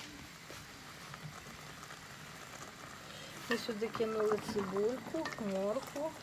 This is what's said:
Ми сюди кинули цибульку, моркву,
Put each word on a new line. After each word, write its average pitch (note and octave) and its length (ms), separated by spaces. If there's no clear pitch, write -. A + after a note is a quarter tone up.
Ми A#3 80
сюди A3 300
кинули A3 500
цибульку, G#3+ 760
моркву, B3 580